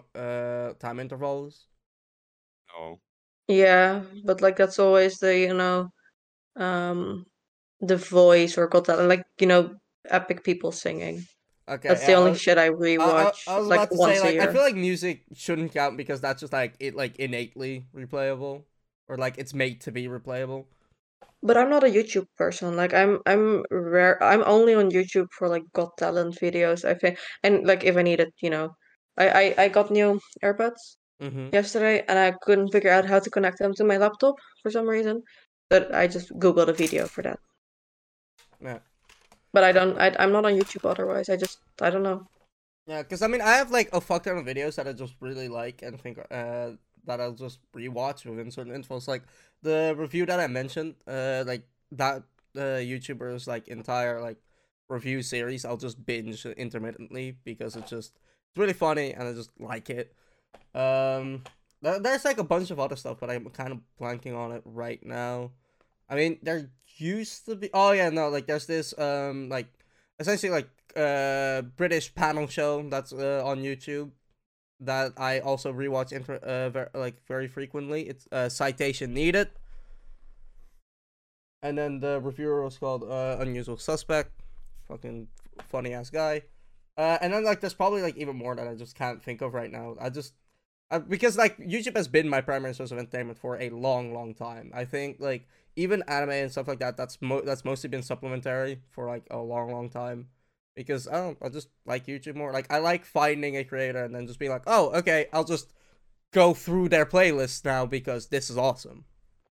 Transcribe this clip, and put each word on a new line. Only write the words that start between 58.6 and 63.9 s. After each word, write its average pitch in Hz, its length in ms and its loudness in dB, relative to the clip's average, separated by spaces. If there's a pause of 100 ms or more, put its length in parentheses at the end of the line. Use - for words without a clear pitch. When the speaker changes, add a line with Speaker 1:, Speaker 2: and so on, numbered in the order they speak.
Speaker 1:
funny 151 400 -2
and 123 140 -10
I 120 60 -8
just 117 260 -16
like 117 320 -12
it. 120 220 -10 (640)
Um, 135 680 -4 (400)
th-, 190 180 -2
there's, 262 240 -2
like, 269 120 0
a 208 60 -4
bunch 175 280 -2
of 143 80 -8
other 135 160 -4
stuff, 123 240 -12
but 123 100 -8
I'm 120 200 -8
kind 131 220 -12
of 123 80 -12 (200)